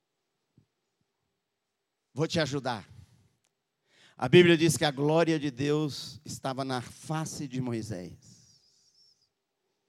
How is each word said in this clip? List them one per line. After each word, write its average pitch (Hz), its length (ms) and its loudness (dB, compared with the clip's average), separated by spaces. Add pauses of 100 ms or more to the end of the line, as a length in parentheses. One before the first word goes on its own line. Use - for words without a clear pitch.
(2250)
Vou 156 140 -2
te 165 120 -2
ajudar. 127 480 -2 (1300)
A 123 120 -4
Bíblia 170 260 10
diz 156 220 2
que 165 80 0
a 147 60 2
glória 156 480 2
de 143 100 -4
Deus 147 760 -4
estava 127 400 -8
na 131 180 -6
face 156 640 -8
de 127 120 -8
Moisés. 110 540 -8 (1800)